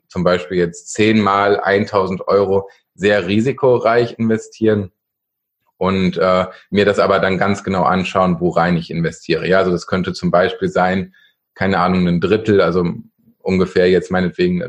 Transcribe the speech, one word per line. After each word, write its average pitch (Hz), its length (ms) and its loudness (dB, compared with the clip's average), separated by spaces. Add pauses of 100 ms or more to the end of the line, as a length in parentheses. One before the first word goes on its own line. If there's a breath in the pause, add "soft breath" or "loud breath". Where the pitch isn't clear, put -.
zum 92 140 -6
Beispiel 90 360 0
jetzt - 340 -4
zehnmal 101 640 2
eintausend 98 720 -2
Euro 98 400 0 (260 loud breath)
sehr 101 320 0
risikoreich 120 920 0
investieren 110 720 -2 (920)
und, 92 340 0
äh, 92 300 2 (240 loud breath)
mir 101 140 2
das 98 160 2
aber 95 180 2
dann 95 200 0
ganz 101 260 -2
genau 95 180 -2
anschauen, 92 560 0
worein 87 380 0
ich 80 120 -6
investiere. 82 600 -4
Ja, 92 100 4
also 92 140 2
das 85 160 -4
könnte 92 240 -2
zum 87 180 -4
Beispiel 92 380 0
sein, 92 440 -2 (420 soft breath)
keine 95 260 -2
Ahnung, 92 260 2
ein 87 140 0
Drittel, 101 400 2
also 87 260 0 (540)
ungefähr 92 500 0
jetzt 90 220 0
meinetwegen 90 560 -2